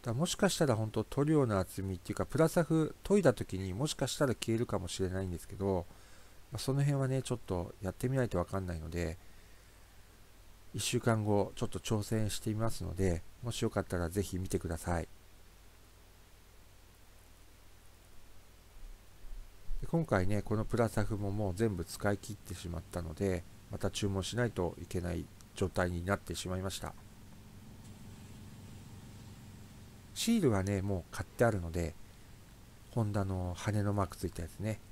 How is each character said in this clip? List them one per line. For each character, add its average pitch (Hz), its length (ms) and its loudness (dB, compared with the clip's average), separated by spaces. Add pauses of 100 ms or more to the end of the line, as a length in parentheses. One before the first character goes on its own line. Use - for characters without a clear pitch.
だ - 40 -12
か 120 60 -2
ら - 40 0
も 151 100 4
し - 100 -2
か 196 140 4
し - 80 0
た - 80 6
ら 123 100 6
本 110 140 0
当 110 140 0
塗 143 220 2
料 151 200 6
の 104 140 4
厚 92 240 -2
み 95 120 0
っ - 40 -8
て - 120 -8
い - 20 0
う - 20 -2
か、 95 100 2
プ - 140 -2
ラ 160 80 8
サ 170 160 4
フ 160 400 2
研 208 160 6
い - 20 4
だ 139 120 8
時 95 260 -2
に 95 160 -2
も 127 100 0
し - 100 -2
か 135 120 0
し - 100 -4
た 151 80 4
ら 123 80 4
消 - 220 0
え - 20 2
る 120 80 2
か 101 140 -2
も 92 80 -4
し - 160 -2
れ 92 60 0
な 92 120 -2
い 95 60 -2
ん 92 40 -2
で 85 60 -4
す - 100 -10
け 98 80 -10
ど、 95 300 2 (640)
ま 123 40 -10
あ、 - 20 -4
そ 135 160 0
の 139 60 2
辺 143 200 4
は 135 80 2
ね、 131 140 2
ち - 120 -4
ょ - 20 2
っ 120 100 -6
と 87 380 -2
や 92 80 0
っ - 20 -6
て - 160 0
み 135 80 2
な 127 60 4
い 110 60 0
と 90 100 2
わ 87 60 2
か 98 140 -4
ん 95 60 -4
な 87 80 -2
い 82 60 -4
の 80 100 -6
で、 85 300 -2 (1500)
一 107 80 -4
週 - 180 0
間 110 240 4
後 104 320 4
ち - 80 -2
ょ - 40 0
っ - 20 -2
と - 80 -4
挑 104 240 0
戦 107 300 2
し - 80 -4
て - 100 -2
み 107 60 0
ま 110 160 2
す - 120 -4
の 87 120 -4
で、 90 260 4 (220)
も 120 80 -4
し - 100 -4
よ 113 80 2
か 101 120 0
っ - 20 0
た - 140 -2
ら 87 120 0
ぜ 95 140 0
ひ 92 160 -4
見 92 100 -4
て 98 80 0
く 85 100 -2
だ 82 100 -2
さ 87 220 0
い。 82 80 -4 (4000)
で、 - 60 -2
今 165 180 4
回 92 200 4
ね、 101 160 6
こ 107 140 0
の 107 100 2
プ - 120 0
ラ 113 120 6
サ 107 140 2
フ 107 140 2
も 101 120 0
も 101 220 0
う - 40 -2
全 107 200 2
部 87 100 -2
使 - 260 0
い 104 60 2
切 - 160 -10
っ - 20 -8
て - 200 -10
し - 120 -8
ま 85 120 -4
っ - 20 -8 (100)
た 87 100 -4
の 82 120 -6
で、 92 300 2 (280)
ま 104 60 -6
た 98 140 0
注 - 160 -2
文 95 160 0
し - 120 -4
な 120 100 2
い 107 60 0
と 87 300 0
い 87 40 -8
け 87 160 -2
な 87 120 -2
い 82 120 -2 (300)
状 92 140 2
態 90 220 2
に 87 140 -2
な 98 100 4
っ - 40 -6
て - 160 -6
し - 120 -6
ま 92 100 -2
い 92 40 -2
ま 95 80 -2
し - 100 -6
た。 - 140 -6 (3250)
シ 233 240 2
ー 208 40 4
ル 139 100 6
は 95 120 4
ね、 98 180 2
も 95 300 0
う - 40 -12
買 - 80 -4
っ - 40 -6
て - 180 4
あ 117 60 6
る 101 100 0
の 85 100 -4
で、 85 220 0 (1000)
ホ 117 120 2
ン 104 100 0
ダ 101 100 2
の 92 320 -2
羽 104 280 0
の 101 100 4
マ 101 100 4
ー 90 40 0
ク - 100 -10
つ 92 100 -2
い 82 40 -2
た - 100 -8
や 82 80 -6
つ - 100 -16
ね。 101 200 -2 (120)